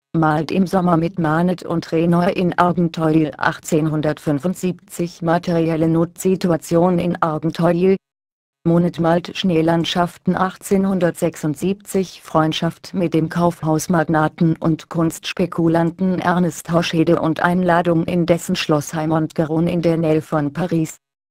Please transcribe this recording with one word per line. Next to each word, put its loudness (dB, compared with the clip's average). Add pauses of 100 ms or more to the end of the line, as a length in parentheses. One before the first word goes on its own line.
(140)
Malt 0
im 0
Sommer 2
mit -2
Manet 0
und -4
Renoir 2
in 0
Argenteuil. 2
Achtzehnhundertfünfundsiebzig. -2
Materielle 0
Notsituation 0
in -2
Argenteuil. 2 (720)
Monet 2
malt 0
Schneelandschaften. 0
Achtzehnhundertsechsundsiebzig. -2
Freundschaft -2
mit -2
dem 2
Kaufhausmagnaten 0
und -4
Kunstspekulanten -2
Ernest -2
Hoschede 2
und -2
Einladung 2
in 0
dessen 0
Schloss -2
Heimont -2
Garonne 0
in -2
der 2
Nähe 0
von -2
Paris. -4 (340)